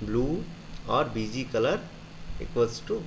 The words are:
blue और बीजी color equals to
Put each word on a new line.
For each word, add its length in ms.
blue 400
और 200
बीजी 360
color 320
equals 460
to 80